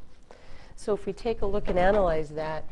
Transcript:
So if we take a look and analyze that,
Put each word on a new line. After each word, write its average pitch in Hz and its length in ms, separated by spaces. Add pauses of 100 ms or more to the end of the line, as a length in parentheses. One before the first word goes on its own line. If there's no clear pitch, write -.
(760)
So 208 200
if 196 100
we 196 80
take 220 300
a - 20
look 196 220
and 180 100
analyze 180 520
that, 156 420